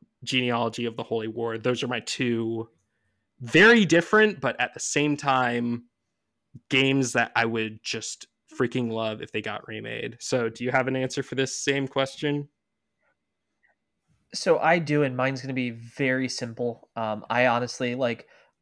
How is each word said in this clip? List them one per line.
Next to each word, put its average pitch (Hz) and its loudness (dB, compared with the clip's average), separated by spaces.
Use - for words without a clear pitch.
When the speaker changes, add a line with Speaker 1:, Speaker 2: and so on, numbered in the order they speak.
Speaker 1:
Genealogy 120 -2
of 117 -6
the 120 -6
Holy 113 -4
War, 113 -6
those 117 -2
are 120 -2
my 120 -2
two 113 -2
very 208 8
different, 180 4
but 123 -2
at 123 -2
the - -12
same 147 0
time, 120 0
games 135 2
that 117 0
I 117 2
would 110 -4
just - -10
freaking 123 -2
love 110 -4
if 110 -12
they 110 -4
got 107 -8
remade. 113 -10
So 120 0
do 113 -10
you 123 -2
have 131 2
an 131 0
answer 131 -2
for - -10
this 131 0
same 139 -2
question? 143 -2
Speaker 2:
So 170 4
I 165 4
do, 147 2
and 127 -2
mine's 131 -2
gonna 135 -8
be 123 -2
very 127 -2
simple. 117 -6
Um, 107 -4
I 120 4
honestly, 120 0
like, 120 -2